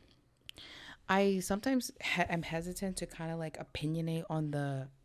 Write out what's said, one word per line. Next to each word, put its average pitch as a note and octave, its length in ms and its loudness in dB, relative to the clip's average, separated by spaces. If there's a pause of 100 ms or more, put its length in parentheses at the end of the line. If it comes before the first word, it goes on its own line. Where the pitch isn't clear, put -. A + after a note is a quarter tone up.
(1080)
I G3 300 6
sometimes A3+ 540 2 (100)
he-, F3+ 260 2
I'm E3+ 140 2
hesitant F3+ 560 -2
to F3 80 -4
kinda, E3 300 -6
like, D#3+ 220 -6
opinionate E3 720 -2
on D#3 220 0
the C#3 380 -2 (160)